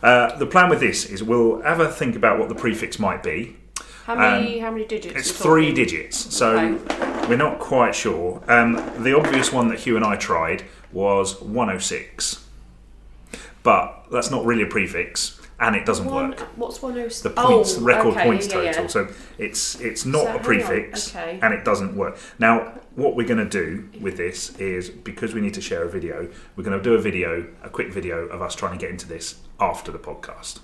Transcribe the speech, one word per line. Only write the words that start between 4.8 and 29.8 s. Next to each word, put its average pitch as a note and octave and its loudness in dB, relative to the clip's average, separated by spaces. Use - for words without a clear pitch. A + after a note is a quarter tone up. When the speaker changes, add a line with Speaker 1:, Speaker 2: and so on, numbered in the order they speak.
Speaker 2:
digits F3 -8
Speaker 1:
it's C3+ -4
Speaker 2:
are - -4
we - 0
Speaker 1:
three D#3+ 8
Speaker 2:
talking? C3 0
Speaker 1:
digits, F2 -2
so A2 4
Speaker 2:
Okay. - -2
Speaker 1:
we're A#2+ 4
not D3 0
quite A#2+ 2
sure. F2+ -2
Um, A#2 6
the B2+ 2
obvious C3+ 2
one A#2+ 2
that F#2+ -4
Hugh A#2 0
and A2 2
I G#2 2
tried E2+ -2
was G2 0
one A2 -2
oh F#2+ -2
six. - -6
But - 4
that's A#2+ -2
not A#2+ -2
really A#2 2
a G2+ 0
prefix, - -4
and A2+ 4
it - -2
doesn't - 0
Speaker 2:
One, C4+ -2
Speaker 1:
work. - -10
Speaker 2:
what's A#3+ -8
one B3 -6
oh A#3+ -6
six? - -10
Speaker 1:
The - -2
points, A3+ 4
Speaker 2:
Oh, - -4
Speaker 1:
record G#3+ 4
Speaker 2:
okay, G#3+ 2
Speaker 1:
points G3+ 2
Speaker 2:
yeah, F#3+ -2
yeah. E3+ 0
Speaker 1:
total. E3+ -4
So G2 -2
it's, - -6
it's A2+ -6
not C#3+ 0
Speaker 2:
So - 2
Speaker 1:
a - -2
Speaker 2:
hang - -4
on, A2 -10
Speaker 1:
prefix, A2 0
Speaker 2:
okay. F3 -8
Speaker 1:
and A2 4
it G2 -6
doesn't G2 0
work. F#2+ -4
Now, A2+ 2
what C3 0
we're A#2+ 0
gonna A2 2
do F2+ -4
with G2 -6
this - -8
is, F#2 -6
because A2 -10
we A2 -2
need G2+ -2
to G2 -8
share F2 -4
a F2 -4
video, E2 -8
we're F#2 -10
gonna G2 -4
do A2+ 4
a G#2+ 6
video, F2 -2
a - -14
quick - -8
video E2+ -6
of F2 -10
us F2 -8
trying F2+ -6
to F2+ -10
get - -8
into F2+ -12
this - -12
after F2+ -2